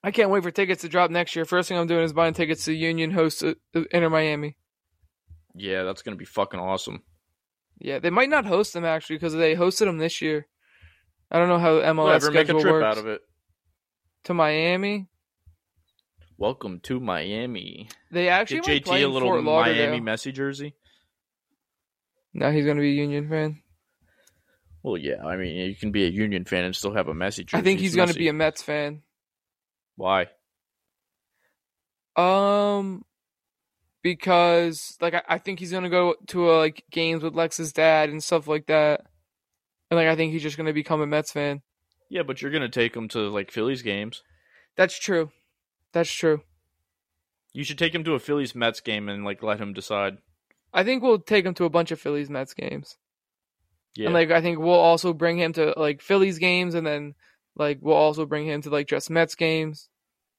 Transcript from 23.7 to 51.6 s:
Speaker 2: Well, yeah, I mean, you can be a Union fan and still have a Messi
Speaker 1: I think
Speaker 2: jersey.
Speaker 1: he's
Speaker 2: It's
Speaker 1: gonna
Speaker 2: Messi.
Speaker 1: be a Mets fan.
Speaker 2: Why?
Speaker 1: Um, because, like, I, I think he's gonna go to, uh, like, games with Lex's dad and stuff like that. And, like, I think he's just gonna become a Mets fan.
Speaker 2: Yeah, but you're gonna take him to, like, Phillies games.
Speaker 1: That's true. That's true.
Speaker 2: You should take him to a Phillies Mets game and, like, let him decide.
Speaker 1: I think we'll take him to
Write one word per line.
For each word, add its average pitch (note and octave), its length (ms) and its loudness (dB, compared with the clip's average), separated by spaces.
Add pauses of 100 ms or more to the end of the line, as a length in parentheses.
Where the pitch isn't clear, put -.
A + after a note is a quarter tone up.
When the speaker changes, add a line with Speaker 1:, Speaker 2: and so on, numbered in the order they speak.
Speaker 2:
Well, G#2 140 -4
yeah, C2+ 280 -6
I F2 120 -6
mean, F2+ 200 -6
you F#2 180 -6
can G#2+ 180 -6
be G2+ 140 2
a - 40 2
Union G2 340 -2
fan F2+ 200 -2
and F#2 100 -6
still G2+ 200 -6
have F#2+ 140 0
a D#2 40 -4
Messi F2+ 280 -4 (120)
Speaker 1:
I - 80 0
think - 40 -6
Speaker 2:
jersey. F#3+ 120 2
Speaker 1:
he's F#3+ 160 -2
Speaker 2:
It's E3+ 40 0
Speaker 1:
gonna F3 160 4
Speaker 2:
Messi. - 60 -4
Speaker 1:
be E3 100 0
a D3+ 40 0
Mets D#3 300 -2
fan. D3 400 -6 (920)
Speaker 2:
Why? F#2 320 0 (1900)
Speaker 1:
Um, G3+ 880 2 (1000)
because, E3+ 960 2
like, E3+ 140 0
I, E3+ 140 0
I E3 100 2
think F#3+ 200 -8
he's F3 140 -8
gonna F3+ 180 -4
go F3 240 2 (140)
to, F3 220 2
uh, D#3+ 80 8
like, D#3 320 0
games E3 320 -2
with D#3+ 120 -6
Lex's E3 380 -2
dad D#3 380 4
and D#3 120 -8
stuff D#3 260 -2
like D3+ 180 -2
that. D3+ 360 2 (880)
And, E3+ 80 2
like, D#3+ 100 4
I D#3+ 80 4
think D#3 160 -2
he's D#3+ 100 -4
just D3 140 -6
gonna D#3 160 -4
become D3+ 280 -2
a D3+ 60 0
Mets D3+ 260 -4
fan. C#3+ 300 -4 (460)
Speaker 2:
Yeah, E3+ 140 -6
but C3+ 200 -8
you're C#3 80 -6
gonna C#3+ 180 -2
take A#2 280 0
him A2+ 120 -8
to, G#2+ 200 -2
like, G2+ 220 -4
Phillies B2 320 -4
games. G#2 400 -6 (540)
Speaker 1:
That's F#3 220 2
true. E3 320 -2 (600)
That's E3+ 200 0
true. D#3 300 0 (1120)
Speaker 2:
You C#3 120 -10
should C#3+ 140 -10
take E3 160 0
him D#3+ 100 -4
to D#3+ 100 0
a B2+ 60 0
Phillies D3 340 -2
Mets A#2 260 -2
game G#2 280 -6
and, G2+ 160 -8
like, G2+ 180 -8
let G#2+ 180 -2
him G2+ 120 -8
decide. G2 460 -4 (540)
Speaker 1:
I F#3 120 0
think B3 180 0
we'll A#3 160 4
take G3 260 0
him F3+ 100 -4
to F3+ 100 0